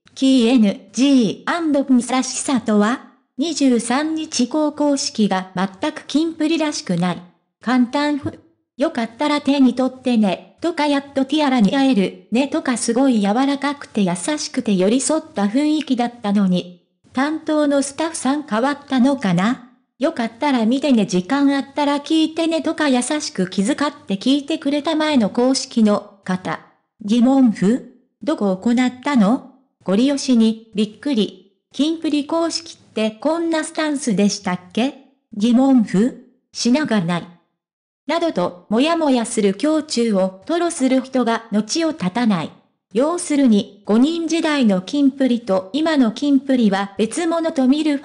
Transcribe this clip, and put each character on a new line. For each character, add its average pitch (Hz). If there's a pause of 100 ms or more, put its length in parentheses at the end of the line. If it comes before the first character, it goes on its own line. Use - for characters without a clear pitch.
(160)
キ 262
ー -
エ 262
ヌ 202
ジ 254
ー -
ア 339
ン 320
ド 277
ブ 262
ス 240
ら 254
し -
さ 269
と 208
は？ 220 (280)
二 311
十 254
三 302
日 311
公 302
公 294
式 233
が 185
全 196
く -
キ 294
ン 330
プ 311
リ 320
ら 311
し -
く 180
な 180
い。 170 (400)
簡 247
単 294
ふ。 - (380)
よ 320
か 240
っ 220 (100)
た 302
ら 294
手 285
に 247
取 254
っ -
て 247
ね、 202
と 339
か 302
や 285
っ 285
と 269
テ 285
ィ 302
ア 285
ラ 262
に 196
会 269
え 247
る、 -
ね 262
と 302
か 254
す -
ご 262
い 233
柔 202
ら 269
か 277
く -
て -
優 180
し 302
く 254
て 208
寄 185
り 247
添 302
っ -
た 254
雰 208 (140)
囲 294
気 262
だ 240
っ 240 (100)
た 202
の 202
に。 175 (240)
担 302
当 302
の 285
ス -
タ 311
ッ 339
フ 320
さ 262
ん 302
変 220
わ 277
っ 277
た 262
の 269
か 190
な？ 208 (300)
よ 294
か 240
っ 226
た 294
ら 240
見 262
て 294
ね、 220
時 180
間 277
あ 269
っ 269 (100)
た 294
ら 285
聞 320
い 311
て 330
ね 320
と 320
か 302
優 247
し 202
く 185
気 -
遣 277
っ 294 (140)
て 196
聞 262
い 277
て 320
く 285
れ 294
た 320
前 311
の 208
公 247
式 240
の 208
方。 180 (460)
疑 226
問 262
符？ 202 (300)
ど 294
こ 190
行 233
っ 247
た 294
の？ 233 (320)
ご 185
利 240
用 285
し 262
に、 220
び 214
っ 208
く 294
り。 - (200)
キ 302
ン 330
プ 311
リ 294
公 330
式 -
っ -
て 220
こ 294
ん 339
な 311
ス 311
タ 311
ン 285
ス 226
で 202
し 196
た 180
っ 180 (140)
け？ 262 (400)
疑 220
問 254
符？ 196 (260)
品 269
が 214
な 170
い。 - (800)
な 311
ど 339
と、 -
も 220
や 330
も 311
や 233
す -
る 196
胸 311
中 233
を 190
吐 330
露 339
す 262
る 262
人 262
が 226
後 214
を 311
絶 180
た 240
な 180
い。 - (400)
要 294
す 294
る 277
に、 -
五 202
人 330
時 320
代 294
の 190
キ 285
ン 269
プ 269
リ 240
と 190
今 311
の 247
キ 285
ン 277
プ 269
リ 226
は 196
別 226
物 330
と 262
見 285
る 294
フ 285